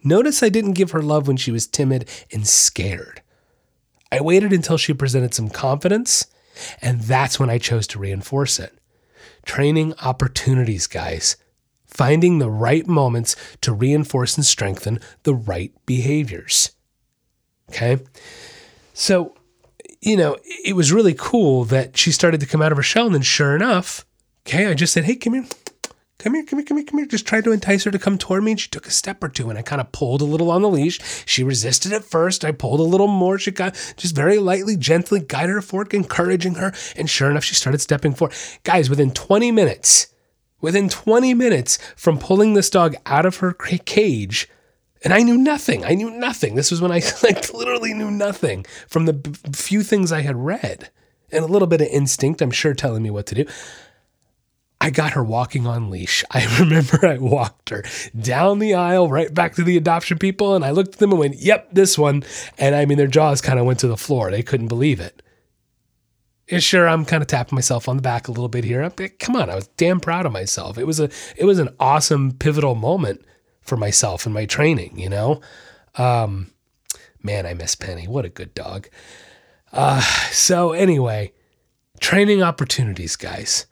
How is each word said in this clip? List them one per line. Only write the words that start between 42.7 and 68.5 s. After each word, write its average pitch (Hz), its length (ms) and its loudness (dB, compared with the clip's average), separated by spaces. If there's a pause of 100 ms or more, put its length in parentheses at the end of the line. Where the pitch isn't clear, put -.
dog 170 340 4
out 147 220 2
of 185 100 0
her 185 160 -2
ca-, - 260 -4
cage, 117 680 0 (580)
and 175 80 4
I 220 80 6
knew 240 160 4
nothing. 285 460 0
I 165 100 2
knew 220 160 -4
nothing. 226 460 -4
This 139 160 0
was 170 80 -2
when 180 100 0
I, 175 100 2 (120)
<laughs> - 100 -4
like, - 320 2
literally 233 400 -4
knew 214 160 -4
nothing 190 560 -2 (220)
from 160 180 0
the 160 60 2
b-, 143 180 -4 (220)
few 208 320 -2
things 196 260 2
I 156 120 -2
had 139 120 -2
read. 147 560 -6 (400)
And 160 140 0
a - 20 -4
little 185 220 4
bit 165 120 4
of 147 60 4
instinct, 143 560 0
I'm 131 80 0
sure, 143 240 0
telling 113 300 -4
me 107 60 -4
what 104 160 -6
to 104 100 -6
do. 139 80 0 (1400)
I 156 100 0
got 151 220 -2
her 139 100 -2
walking 117 420 -2
on 117 260 -4
leash. 90 360 -4
<laughs> - 60 -18
I 120 120 2 (140)
remember 160 480 4
I 147 120 2
walked 127 500 -2
her 104 160 -10 (360)
down 151 380 2
the 214 160 2
aisle, 180 340 4
right 151 240 0
back 170 220 0
to 175 80 0
the 175 140 4
adoption 170 420 0
people, 196 380 0
and 165 80 0
I 135 80 0
looked 190 220 0
at - 40 -20
them 202 140 4
and 175 80 4
went, 139 180 0
"Yep, 202 320 2
this 185 260 4
one." 143 280 2 (340)
And, 139 160 4
I 147 100 4
mean, 143 140 2
their 143 80 4
jaws 143 340 4
kinda 123 220 2
went 127 180 2
to 127 80 2
the 113 80 -2
floor. 110 360 -2
They 107 100 -2
couldn't 117 240 -2
believe 120 320 0
it. - 240 -12 (1300)
And 175 120 0
sure, 170 280 4
I'm 160 160 2
kinda 156 220 0
tapping 127 280 -2
myself 127 340 -2
on 127 60 -2
the 135 80 -2
back 120 240 -4
a 123 60 -10
little 123 160 -6
bit 117 160 -4